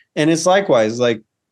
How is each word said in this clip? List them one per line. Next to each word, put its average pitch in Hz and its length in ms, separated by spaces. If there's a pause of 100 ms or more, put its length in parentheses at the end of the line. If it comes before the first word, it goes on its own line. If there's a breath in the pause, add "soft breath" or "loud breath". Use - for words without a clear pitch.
(160 soft breath)
And 156 140
it's 165 160
likewise, 131 540
like, 117 240 (280)